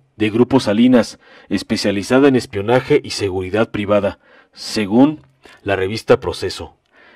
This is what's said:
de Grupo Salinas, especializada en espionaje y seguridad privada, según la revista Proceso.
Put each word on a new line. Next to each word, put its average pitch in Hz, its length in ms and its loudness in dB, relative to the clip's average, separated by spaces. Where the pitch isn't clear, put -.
de 107 160 0
Grupo 123 280 4
Salinas, 117 600 2
especializada 104 800 0
en 135 80 4
espionaje 120 680 0
y 101 80 -12
seguridad 95 580 -4
privada, 101 480 -2
según 117 680 0
la 98 140 -2
revista 107 440 0
Proceso. 87 540 -8